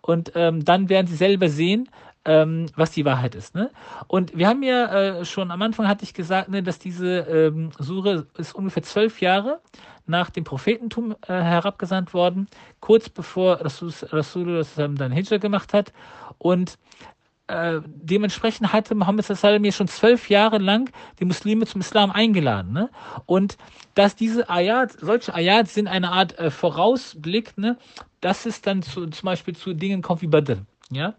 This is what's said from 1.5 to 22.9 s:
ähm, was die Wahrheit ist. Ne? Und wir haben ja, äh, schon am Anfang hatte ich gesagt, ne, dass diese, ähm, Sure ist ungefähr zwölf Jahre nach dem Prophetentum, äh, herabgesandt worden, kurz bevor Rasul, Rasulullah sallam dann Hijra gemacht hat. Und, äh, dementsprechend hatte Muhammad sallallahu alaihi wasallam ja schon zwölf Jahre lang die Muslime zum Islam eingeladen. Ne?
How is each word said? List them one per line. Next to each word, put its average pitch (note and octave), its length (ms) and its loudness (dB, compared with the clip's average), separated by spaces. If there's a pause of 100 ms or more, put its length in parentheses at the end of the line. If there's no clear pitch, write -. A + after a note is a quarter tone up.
ähm, D#3 500 4
was D#3+ 160 0
die D3 140 -2
Wahrheit B2 300 0
ist. - 200 -14
Ne? A3 160 -4 (380)
Und F3+ 280 -2
wir F3 120 2
haben C4 140 2
ja, G3 580 0
äh, F3+ 40 -8
schon F#3 260 -6
am F3+ 120 -6
Anfang A3 260 0
hatte G#3 160 0
ich - 100 -14
gesagt, F#3+ 340 -2
ne, F#3+ 140 -4
dass E3 160 -6
diese, F3+ 420 -4
ähm, D#3+ 580 0
Sure F3+ 480 -2 (100)
ist - 180 -10
ungefähr F#3+ 280 -4
zwölf G#3+ 380 -2
Jahre G3+ 400 0 (460)
nach E3+ 240 -2
dem E3+ 140 -8
Prophetentum, A3+ 680 -4 (140)
äh, F#3 60 -6
herabgesandt F3+ 840 -2
worden, F3+ 340 0 (320)
kurz A3 280 4
bevor F#3 520 0
Rasul, E3 320 -8 (180)
Rasulullah E3 540 -2
sallam D3 320 -4
dann C3+ 160 -4
Hijra G3 260 0
gemacht G3+ 340 -4
hat. G3+ 200 0 (460)
Und, F3+ 400 0 (720)
äh, E3 380 -4
dementsprechend F#3+ 880 -2
hatte G#3+ 240 2
Muhammad G3+ 280 2
sallallahu G3+ 220 0
alaihi G#3 80 8
wasallam G#3 100 2
ja G3+ 80 2
schon F#3 160 -2
zwölf A#3 400 4
Jahre G#3+ 300 4
lang G#3 320 0 (300)
die F#3 40 0
Muslime G#3 420 0
zum - 140 -6
Islam G3+ 300 2
eingeladen. D#3 640 0
Ne? F#3+ 180 -2 (360)